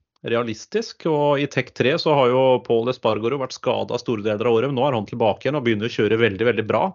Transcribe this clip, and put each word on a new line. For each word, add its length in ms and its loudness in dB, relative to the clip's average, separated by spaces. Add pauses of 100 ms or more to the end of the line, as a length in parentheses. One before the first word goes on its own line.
(320)
realistisk. 800 -6
Og 320 0
i 100 0
Tech 260 -4
tre 240 2
så 160 2
har 160 4
jo 100 4 (220)
Paul 260 0
Espargaro 500 -2
vært 160 -8
skadet 440 -4
store 240 -4
deler 240 -2
av 80 4
året, 140 0
men 80 -2
nå 80 2
er 100 0
han 120 -4
tilbake 360 0
igjen 140 -2
og 80 -6
begynner 220 0
å 80 -8
kjøre 240 2
veldig, 300 2
veldig 160 -2
bra. 280 2